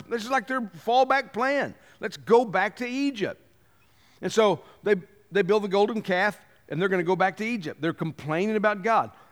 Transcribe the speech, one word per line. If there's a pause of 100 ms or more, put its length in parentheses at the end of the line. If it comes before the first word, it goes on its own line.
this
is
like
their
fallback
plan. (260)
"Let's
go
back
to
Egypt." (800)
And
so (220)
they, (340)
they
build
the
golden
calf, (300)
and
they're
gonna
go
back
to
Egypt.
They're
complaining
about
God. (200)